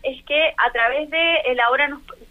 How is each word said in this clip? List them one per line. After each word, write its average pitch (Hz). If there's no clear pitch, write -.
es 262
que 302
a 247
través 254
de 330
el 247
Ahora 247
Nos 285